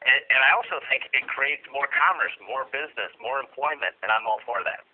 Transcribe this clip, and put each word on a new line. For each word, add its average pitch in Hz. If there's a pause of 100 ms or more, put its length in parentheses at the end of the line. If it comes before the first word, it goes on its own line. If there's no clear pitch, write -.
And, 131 (140)
and 135
I 147
also 185
think 131
it 131
creates 139
more 139
commerce, 156 (100)
more 127
business, 135
more 123
employment, 135
and 95
I'm 110
all 110
for 120
that. - (120)